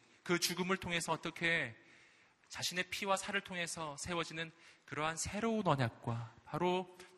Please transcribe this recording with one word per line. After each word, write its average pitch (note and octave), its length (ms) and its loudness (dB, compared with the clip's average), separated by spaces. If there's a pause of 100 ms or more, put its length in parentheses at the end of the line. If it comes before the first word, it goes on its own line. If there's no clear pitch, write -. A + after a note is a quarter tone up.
(220)
그 F3 160 2
죽음을 F3+ 400 2
통해서 E3+ 340 -2
어떻게 D#3+ 640 0 (720)
자신의 F3 420 -2
피와 G3 260 2
살을 G3 260 0
통해서 E3 560 -4
세워지는 E3 520 -2 (360)
그러한 D#3 320 0
새로운 G#3+ 480 0
언약과 A#2+ 680 2 (120)
바로 F3+ 520 0 (180)